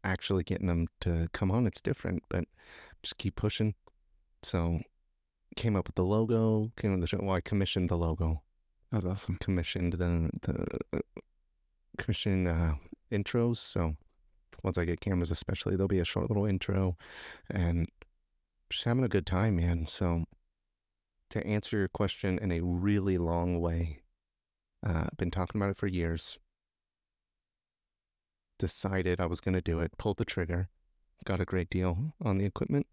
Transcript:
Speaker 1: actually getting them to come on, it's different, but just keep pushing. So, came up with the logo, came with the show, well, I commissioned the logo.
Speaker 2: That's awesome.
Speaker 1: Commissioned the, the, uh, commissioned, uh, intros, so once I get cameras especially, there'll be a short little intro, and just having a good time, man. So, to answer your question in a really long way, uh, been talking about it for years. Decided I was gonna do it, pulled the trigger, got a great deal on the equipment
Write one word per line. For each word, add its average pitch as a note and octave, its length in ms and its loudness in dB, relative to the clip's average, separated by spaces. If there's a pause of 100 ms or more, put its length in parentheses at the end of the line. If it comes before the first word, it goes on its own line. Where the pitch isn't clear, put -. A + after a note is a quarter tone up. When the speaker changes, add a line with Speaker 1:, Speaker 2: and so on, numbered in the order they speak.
Speaker 1:
actually F#2+ 400 0
getting F#2+ 240 -2
them E2+ 220 2 (120)
to E2 320 2
come F#2+ 180 0
on, A#2 160 2
it's - 160 -2
different, - 480 -2
but - 140 -2 (580)
just - 160 -8
keep - 180 -4
pushing. G#2+ 380 0 (680)
So, E2+ 380 0 (760)
came A2 200 0
up F2+ 120 0
with - 80 -6
the F#2 80 2
logo, A2 720 2
came G2+ 160 0
with F#2 100 2
the E2 40 2
show, G2+ 160 0
well, F#2+ 140 0
I E2+ 60 2
commissioned F#2+ 480 0
the F2 80 2
logo. D#2+ 440 0 (480)
Speaker 2:
That's G#2 140 0
awesome. F2+ 320 -2
Speaker 1:
Commissioned F2 580 0
the, E2+ 360 2 (120)
the, - 360 -2 (180)
uh, - 40 0 (1000)
commissioned, F#2+ 500 2
uh, E2 260 2 (380)
intros, A#2 460 2
so E2 380 0 (680)
once F#2+ 160 -2
I F2 60 2
get E2+ 160 -2
cameras F2+ 300 0
especially, F#2+ 460 -2
there'll F#2+ 120 2
be F#2+ 120 2
a E2+ 40 2
short - 260 -2
little G2+ 160 2
intro, F#2+ 500 0 (540)
and E2+ 380 2 (840)
just - 140 -4
having B2 200 2
a A2+ 40 0
good F#2+ 180 2
time, F#2+ 300 2
man. E2+ 300 2
So, E2+ 380 0 (1080)
to - 160 -4
answer G#2+ 320 0
your F#2+ 100 2
question F#2+ 500 -2
in F#2+ 140 -2
a E2+ 100 0
really F#2+ 560 2
long E2+ 420 0
way, E2 400 -2 (840)
uh, E2 220 0 (100)
been F2 140 -2
talking F#2+ 300 -2
about G2+ 100 0
it G2 60 -4
for - 100 -4
years. E2+ 520 -2 (2250)
Decided F#2 640 0
I F2 60 2
was E2 140 -2
gonna F#2 220 0
do E2 180 0
it, E2 160 -2
pulled G2+ 220 0
the A2+ 80 0
trigger, F2 420 -2 (560)
got F#2 160 -2
a F2 60 0
great F2+ 240 -2
deal F#2 500 0
on G#2+ 180 2
the G2 60 2
equipment - 480 -2